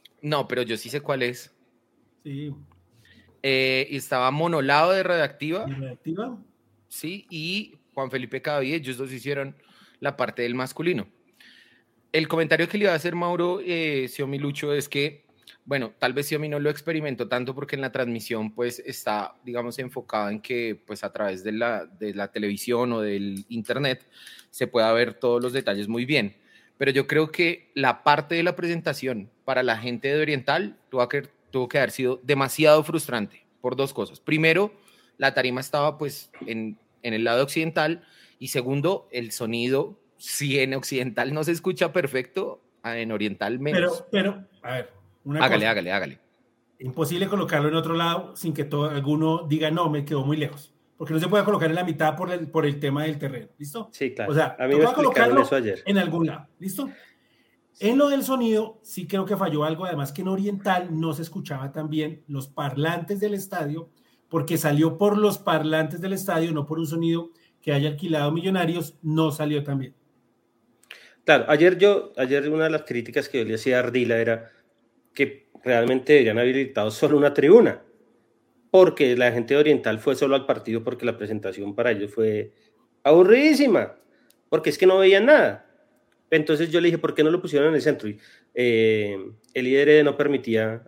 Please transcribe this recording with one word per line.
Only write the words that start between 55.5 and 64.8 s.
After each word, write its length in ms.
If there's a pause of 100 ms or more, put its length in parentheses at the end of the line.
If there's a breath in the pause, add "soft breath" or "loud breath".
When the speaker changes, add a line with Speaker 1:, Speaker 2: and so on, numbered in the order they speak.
Speaker 3:
ayer. 280
Speaker 2:
en 140
algún 280
lado, 200 (120)
¿listo? 300 (920 soft breath)
En 180
lo 100
del 140
sonido, 600
sí 240
creo 200
que 100
falló 280
algo, 200
además 280
que 100
en 60
Oriental 600 (100)
no 140
se 100
escuchaba 500
tan 180
bien 380
los 180
parlantes 720
del 140
estadio, 560 (400)
porque 260
salió 400